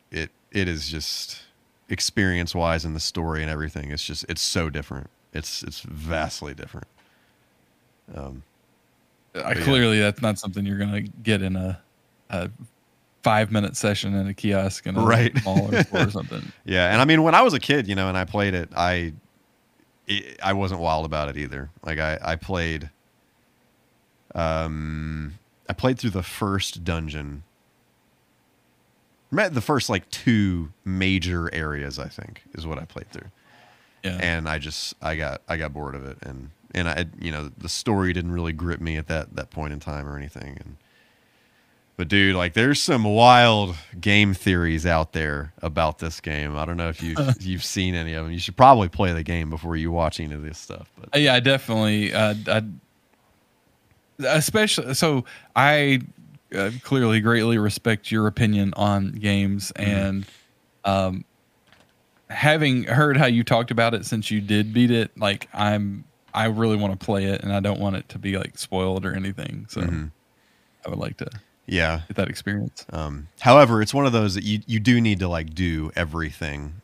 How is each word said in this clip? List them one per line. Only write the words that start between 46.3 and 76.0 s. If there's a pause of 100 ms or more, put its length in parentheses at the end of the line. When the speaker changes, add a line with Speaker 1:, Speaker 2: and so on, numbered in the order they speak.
Speaker 1:
I
don't
know
if
you've, (140)
Speaker 2:
<laughs>
Speaker 1:
you've
seen
any
of
them.
You
should
probably
play
the
game
before
you
watch
any
of
this
stuff.
But
Speaker 2:
Uh,
yeah,
I
definitely,
uh, (140)
I, (1600)
especially,
so (320)
I, (520)
uh, (120)
clearly
greatly
respect
your
opinion
on
games,
Speaker 1:
Mm-hmm.
Speaker 2:
and, (580)
um, (1040)
having
heard
how
you
talked
about
it
since
you
did
beat
it,
like,
I'm, (300)
I
really
wanna
play
it,
and
I
don't
want
it
to
be,
like,
spoiled
or
anything.
So
Speaker 1:
Mm-hmm. (800)
Speaker 2:
I
would
like
to (380)
Speaker 1:
Yeah.
Speaker 2:
get
that
experience.
Speaker 1:
Um, (140)
however,
it's
one
of
those
that
you,
you
do
need
to,
like,
do
everything